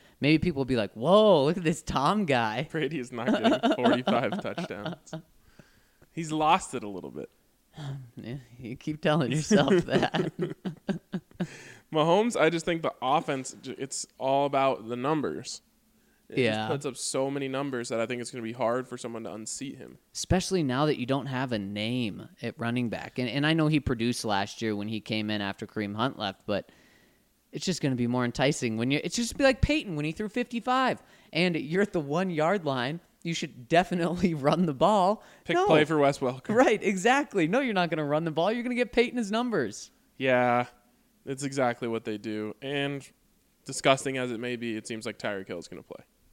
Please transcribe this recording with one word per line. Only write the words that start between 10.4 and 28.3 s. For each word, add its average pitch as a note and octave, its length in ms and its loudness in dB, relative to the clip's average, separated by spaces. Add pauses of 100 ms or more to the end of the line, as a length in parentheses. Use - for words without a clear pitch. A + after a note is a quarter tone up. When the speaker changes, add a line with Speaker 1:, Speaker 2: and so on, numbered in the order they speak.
Speaker 2:
Mahomes, E3+ 480 4
I D#3 100 6
just E3 160 -2
think E3+ 180 -2
the D3+ 180 -2
offense, C#3 600 0
j-, B2+ 160 -10
it's - 280 -8 (120)
all C3+ 280 2
about C3+ 420 0
the A#2+ 80 -6
numbers. B2 680 -2 (680)
It - 60 -12
just - 40 0 (200)
Speaker 1:
Yeah. A2 80 -4
Speaker 2:
puts C#3 180 -2
up B2 100 -6
so C3+ 360 -2
many C#3 160 -4
numbers C3 420 -4
that A#2 100 0
I A2+ 60 0
think A#2+ 160 -4
it's A#2 80 -10
gonna B2 140 -10
be A2+ 80 -6
hard B2 360 0
for B2+ 100 -10
someone A#2 260 -8
to F#2 100 -10
unseat B2+ 440 -10
him. E2+ 200 -18 (160)
Speaker 1:
Especially F#3 480 0
now C3+ 240 2
that D3+ 140 0
you A#2+ 80 -4
don't C3 180 -2
have C3 260 -4
a A2+ 60 0
name G#2 720 -4 (140)
at A#2 160 -4
running A#2 300 -2
back. - 280 -10
And, B2+ 100 -2
and C#3+ 200 0
I D#3 60 4
know D#3+ 140 4
he D3+ 120 4
produced A#2+ 440 0
last G2+ 380 0
year A2 140 0
when G#2 120 -4
he A2 120 -4
came G#2+ 320 -2
in G#2 100 -2
after G2 240 -6
Kareem G#2 300 -6
Hunt A#2+ 240 -2
left, G2 260 -6
but G2+ 260 -2 (800)
it's - 140 -10
just F3+ 160 -2
gonna C3+ 140 0
be A#2+ 100 0
more B2 200 0
enticing A#2+ 520 0